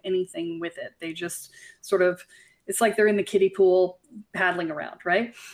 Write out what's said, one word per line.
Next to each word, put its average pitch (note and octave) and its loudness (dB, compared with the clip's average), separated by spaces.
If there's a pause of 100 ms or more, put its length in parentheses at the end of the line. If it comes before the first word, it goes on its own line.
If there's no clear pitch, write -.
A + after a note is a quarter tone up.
anything E3+ -6
with E3 -10
it. B2+ -12
They E3 -10
just E3+ -12 (300)
sort F#3+ 0
of, F3+ 0 (400)
it's - -4
like G#3+ 2
they're G#3+ 6
in G#3 4
the G3 0
kiddie F#3+ 2
pool F#3 4 (340)
paddling F3 -2
around, - -12
right? A3 0 (200)